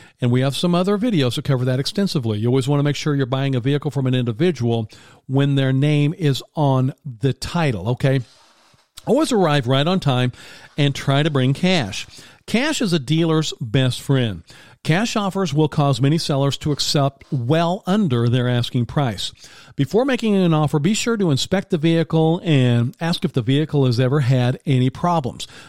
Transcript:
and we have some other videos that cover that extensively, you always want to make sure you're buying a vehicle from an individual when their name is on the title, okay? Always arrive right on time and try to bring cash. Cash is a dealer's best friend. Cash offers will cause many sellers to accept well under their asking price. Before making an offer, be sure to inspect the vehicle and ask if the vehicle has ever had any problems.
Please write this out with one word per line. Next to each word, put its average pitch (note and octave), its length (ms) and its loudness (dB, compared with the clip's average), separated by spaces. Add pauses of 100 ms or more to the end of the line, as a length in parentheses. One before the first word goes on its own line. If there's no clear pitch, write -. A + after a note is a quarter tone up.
(200)
and B2 100 0
we B2+ 120 2
have C3+ 120 0
some F3 220 0
other F#3+ 200 0
videos F#3 380 0
that - 100 -6
cover B2+ 200 0
that B2+ 160 0
extensively, C3+ 580 -2
you A2 80 -2
always B2+ 220 2
want C#3+ 100 0
to C#3+ 60 0
make D3 100 0
sure D3 220 -2
you're C3+ 100 0
buying C3+ 300 -2
a A#2+ 40 -2
vehicle C#3+ 300 -2
from C3+ 160 -2
an B2+ 80 0
individual A#2+ 720 0 (380)
when C#3 300 2
their C3+ 160 0
name D3 440 2
is C#3+ 280 -2 (100)
on C3 400 0 (100)
the B2+ 280 -2
title, A#2+ 560 -4
okay? C3+ 320 0 (840)
Always C#4 280 2
arrive D3+ 340 2
right C3+ 180 2
on F#3 140 0
time B2+ 320 0 (480)
and C#3+ 160 2
try C#3+ 300 0
to D#3+ 60 0
bring C3+ 240 0
cash. D#3+ 520 -2 (380)
Cash C#4 380 -2
is F#3+ 100 0
a F3 60 2
dealer's D#3 600 0
best B2+ 400 0
friend. A#2 420 0 (400)
Cash F#3+ 320 0
offers F#3+ 400 -2
will D3+ 140 2
cause C#3+ 320 0
many C#3+ 180 2
sellers C#3 400 -2
to D3+ 140 -4
accept C#3 580 -2
well D#3+ 560 0
under D3 420 2
their B2 200 0
asking A#2+ 380 -2
price. A#2+ 460 -4 (440)
Before G3 280 0
making A3+ 300 0
an F3+ 180 4
offer, D#3 280 2
be E3+ 120 2
sure A#3 240 -2
to F#3+ 140 0
inspect F#3 400 -2
the F3 80 0
vehicle E3 640 0
and B2 580 2
ask E3 240 -4
if D#3+ 80 -4
the B2+ 100 -2
vehicle C#3+ 440 0
has A#2+ 140 2
ever C3 200 0
had B2+ 460 2
any C3 240 2
problems. D#3+ 560 -4 (220)